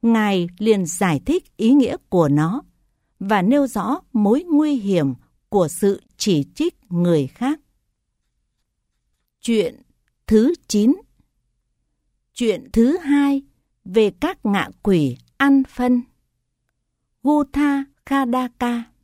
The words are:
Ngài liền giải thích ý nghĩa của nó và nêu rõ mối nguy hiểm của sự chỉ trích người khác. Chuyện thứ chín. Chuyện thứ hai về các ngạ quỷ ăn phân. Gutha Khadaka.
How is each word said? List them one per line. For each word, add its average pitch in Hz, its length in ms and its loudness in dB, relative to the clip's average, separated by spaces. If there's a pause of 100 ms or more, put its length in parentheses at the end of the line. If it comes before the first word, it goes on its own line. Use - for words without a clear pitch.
Ngài 208 460 0 (100)
liền 202 280 0
giải 160 400 -2
thích - 300 -4
ý 226 160 2
nghĩa 277 240 2 (120)
của 170 200 2
nó 160 340 0 (560)
và 196 240 -2
nêu 269 240 2
rõ 233 340 -6 (120)
mối 220 300 2
nguy 302 320 0
hiểm 185 400 -2 (340)
của 180 200 0
sự - 340 -2 (140)
chỉ 156 380 0
trích 302 380 -6
người 170 340 0
khác. 269 340 -6 (1800)
Chuyện - 420 -2 (440)
thứ 226 280 4 (140)
chín. 220 260 2 (1400)
Chuyện - 380 -4
thứ 254 260 2
hai 285 440 0 (420)
về 202 260 2
các - 360 -6
ngạ 202 220 -2 (140)
quỷ 151 340 0 (200)
ăn 277 320 2
phân. 247 340 -2 (1200)
Gutha 285 640 -2 (220)
Khadaka. 247 800 -4 (200)